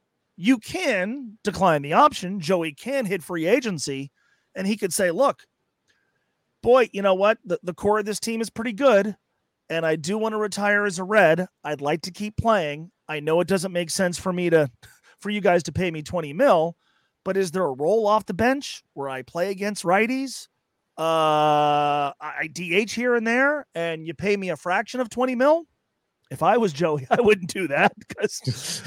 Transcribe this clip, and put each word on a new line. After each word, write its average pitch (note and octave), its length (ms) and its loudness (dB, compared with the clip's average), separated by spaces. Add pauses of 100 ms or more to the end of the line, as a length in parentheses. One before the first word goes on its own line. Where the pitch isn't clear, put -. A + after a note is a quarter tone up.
(380)
you A#3 200 2
can A#3 840 -4
decline E3+ 380 2
the C#3+ 120 -4
option. G#3 460 2
Joey D#3+ 340 0
can B3+ 320 -4
hit F#3 180 -4
free E3+ 220 -4
agency, E3+ 640 -2 (440)
and F#3+ 100 -6
he G#3 100 0
could G3 180 -4
say, F#3 180 2
"Look, A3 320 0 (1160)
boy, A#3+ 320 4
you G3 80 -4
know G3 140 4
what? G3+ 280 2
The, F3 200 -4
the F3 100 -6
core G#3 260 0
of G#3 60 -4
this G3+ 140 -6
team A3+ 220 -6
is G#3+ 80 -6
pretty A3+ 240 -8
good, G#3 420 4 (540)
and E3 160 -2
I D#3+ 100 2
do E3 220 -4
wanna A3 200 -2
retire G#3 480 0
as F#3 140 -4
a F#3+ 40 -4
Red. F3+ 440 4 (160)
I'd D3+ 180 -6
like D3 220 -2
to F3+ 80 -10
keep G#3+ 260 -10
playing. E3+ 540 0 (160)
I D#3 120 -6
know D#3 220 2
it F3 60 0
doesn't F#3+ 260 -2
make F3 160 -4
sense F3+ 280 -2
for F#3+ 140 -4
me F3 200 0
to, D3+ 180 4 (140)
<laughs> - 360 -20
for G3+ 100 -10
you G#3 120 -2
guys F3 220 4
to E3 100 -8
pay F3 160 -2
me D#3+ 140 -8
twenty D#3 300 -6
mil, E3+ 420 4 (480)
but F#3+ 140 -2
is F#3+ 140 0
there F#3 140 -2
a C#3+ 60 0
role F3+ 360 0
off G#3 180 2
the G#3+ 80 -8
bench B3 500 -2 (100)
where C#3 160 -8
I C3 120 -8
play F3+ 300 -4
against G3+ 340 -6
righties?" A#3 600 0 (540)
Uh, D3+ 1200 2
I, D3+ 200 -12
I D#3 120 -6
D E3+ 220 -6
H G#3 180 -2
here A#3+ 220 0
and A3+ 100 -2
there, C4+ 480 0
and E3 320 -6
you E3 80 -8
pay G3+ 240 -2
me F#3+ 120 -6
a D#3+ 60 -2
fraction G3+ 440 -4
of A#3+ 100 -4
twenty B3+ 240 -2
mil. D4 300 4 (640)
If C3+ 140 -6
I G3 140 4
was G#3+ 160 2
Joey, D3 340 -2
<laughs> - 20 -20
I A#3 100 4
wouldn't G#3 320 2
do F#3+ 180 -4
that D#3+ 220 2 (240)
'cause, - 720 -6